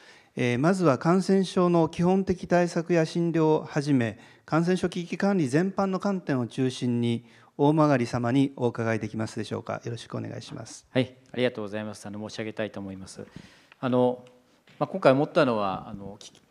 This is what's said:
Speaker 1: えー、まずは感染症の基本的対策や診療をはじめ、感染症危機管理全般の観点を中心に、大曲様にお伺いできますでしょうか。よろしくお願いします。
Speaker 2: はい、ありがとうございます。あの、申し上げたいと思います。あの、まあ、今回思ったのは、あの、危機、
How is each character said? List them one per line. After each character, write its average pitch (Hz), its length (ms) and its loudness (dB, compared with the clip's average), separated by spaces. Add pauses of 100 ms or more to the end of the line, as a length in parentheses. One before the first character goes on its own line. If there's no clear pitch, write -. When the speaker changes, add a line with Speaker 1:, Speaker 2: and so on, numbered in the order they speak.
(360)
Speaker 1:
え 123 180 0
ー、 120 60 0
ま 170 140 4
ず 185 100 0
は 135 120 6
感 185 260 2
染 196 200 4
症 180 260 2
の 165 200 4
基 170 160 -2
本 190 200 2
的 180 220 -4
対 175 220 4
策 170 240 -2
や 165 120 4
診 170 280 -2
療 160 140 4
を 156 220 4
は 151 140 -2
じ 143 120 2
め、 117 260 0 (260)
感 160 180 2
染 180 120 2
症 180 120 -2
危 175 160 -6
機 175 140 -8
管 202 180 2
理 151 120 2
全 175 240 0
般 196 140 -2
の 185 120 -2
観 196 220 -2
点 143 180 -2
を 120 80 -2
中 127 240 -2
心 123 320 -2
に、 117 240 -2 (300)
大 147 160 4
曲 147 340 4
様 120 260 -2
に 139 240 2
お 127 100 0
伺 113 280 -2
い 110 40 0
で 107 100 -8
き - 80 -12
ま 110 120 -4
す - 80 -14
で 110 80 -6
し - 80 -10
ょ 107 60 -4
う 104 40 -8
か。 107 220 -8
よ 120 80 -8
ろ 117 40 -8
し - 120 -16
く 123 80 -10
お 117 40 -8
願 113 160 -10
い 113 60 -12
し 143 120 -16
ま 120 120 -14
す。 - 240 -20
Speaker 2:
は - 80 -2
い、 123 160 -2 (180)
あ - 40 -14
り 123 80 0
が 123 80 0
と 110 80 -10
う - 20 -6
ご 101 60 -8
ざ 107 120 -8
い 107 40 -8
ま 104 100 -10
す。 - 120 -18
あ 104 40 -12
の、 104 180 -10
申 - 60 -16
し - 40 -12
上 113 60 -6
げ 110 80 -10
た 110 120 -6
い 104 80 -8
と 104 80 -12
思 98 100 -10
い 95 60 -12
ま 95 100 -14
す。 - 180 -16 (560)
あ 131 80 -2
の、 123 360 2 (540)
ま 151 60 -2
あ、 - 40 -2
今 190 120 -6
回 139 120 8
思 139 120 2
っ 156 60 -4
た 165 140 4
の 120 120 2
は、 98 320 -4
あ 110 60 -14
の、 98 240 -14
危 - 140 -20
機、 - 80 -20 (100)